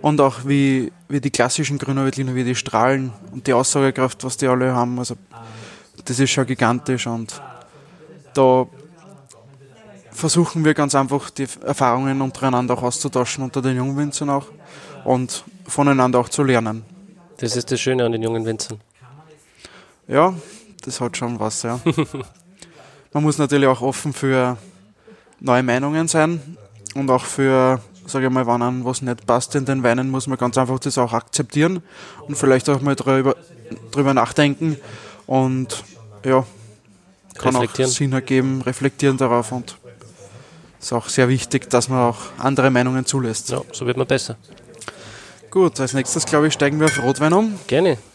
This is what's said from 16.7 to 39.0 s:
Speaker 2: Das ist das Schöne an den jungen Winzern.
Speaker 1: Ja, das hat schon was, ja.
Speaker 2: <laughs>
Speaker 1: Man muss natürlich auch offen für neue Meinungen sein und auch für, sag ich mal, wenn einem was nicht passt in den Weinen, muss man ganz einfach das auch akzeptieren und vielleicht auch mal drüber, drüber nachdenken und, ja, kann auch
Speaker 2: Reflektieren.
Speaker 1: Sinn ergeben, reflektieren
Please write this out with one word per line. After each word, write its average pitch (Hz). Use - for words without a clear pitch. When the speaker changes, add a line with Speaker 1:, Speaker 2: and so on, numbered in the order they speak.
Speaker 2:
Das 117
ist 120
das 120
Schöne 127
an 113
den 113
jungen 113
Winzern. 110
Speaker 1:
Ja, 165
das 127
hat 120
schon 117
was, 107
ja. 120
Speaker 2:
<laughs> -
Speaker 1:
Man 147
muss 147
natürlich 143
auch 123
offen 135
für 127
neue 127
Meinungen 143
sein 160
und 139
auch 127
für, 131
sag 135
ich 131
mal, 127
wenn 120
einem 123
was 127
nicht 123
passt 123
in 135
den 135
Weinen, 123
muss 131
man 131
ganz 123
einfach 127
das -
auch 120
akzeptieren 151
und 143
vielleicht 131
auch 135
mal 139
drüber, 135
drüber 135
nachdenken 143
und, 131
ja, 131
kann -
auch 123
Speaker 2:
Reflektieren. 127
Speaker 1:
Sinn 135
ergeben, 131
reflektieren 135